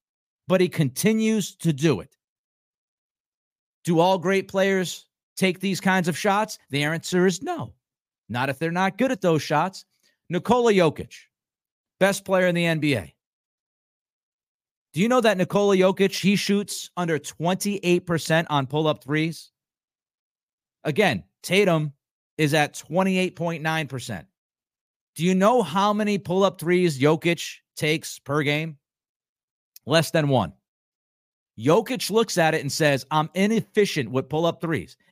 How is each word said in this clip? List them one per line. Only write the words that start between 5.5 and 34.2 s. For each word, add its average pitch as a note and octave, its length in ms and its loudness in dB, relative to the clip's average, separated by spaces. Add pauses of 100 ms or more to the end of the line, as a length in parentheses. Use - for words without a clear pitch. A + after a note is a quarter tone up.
these F#3+ 200 -4
kinds F#3 280 2
of D3+ 80 -4
shots? G#3 420 -2 (120)
The C#3+ 140 -2
answer E3 420 0
is F#3 160 0
no. D4+ 320 -8 (540)
Not B2 200 -4
if C3 100 -6
they're E3 120 -4
not F#3 280 -2
good C4 140 0
at - 80 -6
those D#3+ 220 2
shots. D#3+ 420 -2 (440)
Nikola A3+ 440 2
Jokic, F3 420 2 (840)
best F#3+ 260 2
player F#3 220 2
in F3 80 0
the E3+ 100 0
N E3 140 0
B D3 160 0
A. F2 200 -8 (1800)
Do D#3 80 -4
you A3 80 2
know B3+ 120 4
that G#3+ 180 2
Nikola G3+ 380 2
Jokic, F#3+ 440 2
he G3 160 2
shoots - 600 -4
under E3 220 -2
twenty-eight F3+ 880 -2
percent E3 440 -2
on C#3 160 0
pull-up D3+ 380 -2
threes? D#3 460 -6 (1300)
Again, D3+ 400 0 (180)
Tatum E3+ 500 2 (460)
is D#3 160 2
at D3 200 0
twenty-eight F#3 640 -2
point E3 260 -6
nine D#3+ 260 -4
percent. A#2+ 380 -10 (880)
Do D#3+ 80 -4
you F#3 100 2
know G3+ 280 4
how G3 300 0
many G#3 260 -2
pull-up F#3+ 420 0
threes E3+ 400 2
Jokic D#3+ 580 0 (180)
takes - 440 -4
per D3 220 -2
game? D3 360 -4 (1080)
Less D#3 260 0
than D3+ 160 0
one. A#2 240 2 (1080)
Jokic F3+ 520 0
looks G#3+ 280 0
at D#3+ 160 2
it D#3+ 60 -2
and C#3+ 120 -6
says, C#3+ 380 0
"I'm D#3 240 0
inefficient G3 760 0
with C3 180 -2